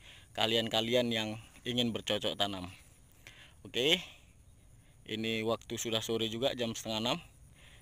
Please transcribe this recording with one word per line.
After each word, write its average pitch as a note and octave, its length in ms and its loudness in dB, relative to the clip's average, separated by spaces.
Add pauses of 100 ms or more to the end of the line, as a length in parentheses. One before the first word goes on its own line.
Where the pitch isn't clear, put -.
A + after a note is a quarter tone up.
(340)
kalian-kalian A2+ 760 4
yang A2 180 0 (380)
ingin A#2+ 240 2
bercocok G#2 480 0
tanam. F#2+ 320 -2 (960)
Oke, C#3+ 320 2 (1120)
ini A2 320 -2
waktu A2+ 320 -2
sudah A2 240 -2
sore A2+ 320 0
juga, A#2 240 -2
jam A#2 160 -2
setengah A2 320 -4
enam. C3 160 0 (640)